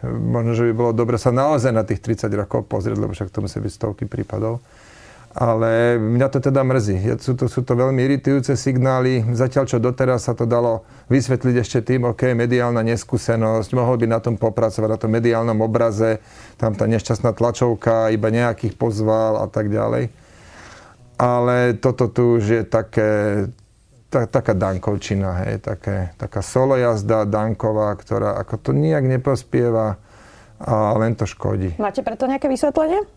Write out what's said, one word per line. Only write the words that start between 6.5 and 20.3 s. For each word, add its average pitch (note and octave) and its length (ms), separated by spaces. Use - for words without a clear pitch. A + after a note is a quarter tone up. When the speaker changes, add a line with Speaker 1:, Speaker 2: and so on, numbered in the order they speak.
Speaker 1:
mrzí. G#2 400
Je, A#2 160
sú B2+ 160
to, C3 80
sú B2 160
to B2 160
veľmi C3 240
iritujúce C#3 560
signály. B2+ 640
Zatiaľ, B2+ 320
čo B2+ 80
doteraz B2 480
sa A#2+ 80
to A2+ 160
dalo A#2+ 400
vysvetliť B2+ 560
ešte A#2+ 240
tým, B2 240
ok, B2+ 240
mediálna A#2+ 480
neskúsenosť, A2+ 960
mohol A#2+ 240
by A#2 80
na A2+ 160
tom A#2 160
popracovať, A2 480
na A2 80
tom A2 160
mediálnom A#2 480
obraze, A2 560
tam A2 160
tá A2 160
nešťastná A2+ 480
tlačovka, A2+ 720
iba A2 240
nejakých A#2 400
pozval A2 640
a A2 80
tak G#2+ 240
ďalej. A2+ 400